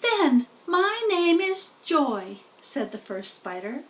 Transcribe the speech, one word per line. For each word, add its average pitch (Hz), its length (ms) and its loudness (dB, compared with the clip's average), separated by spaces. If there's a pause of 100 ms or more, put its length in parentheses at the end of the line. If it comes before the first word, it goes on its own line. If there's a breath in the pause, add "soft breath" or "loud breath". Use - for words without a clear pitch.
Then 339 460 4 (180)
my 403 440 0
name 349 300 4
is 381 300 -4 (140)
Joy, 214 540 0 (240)
said - 300 -6
the 214 60 -12
first 196 360 -10
spider. 202 560 -10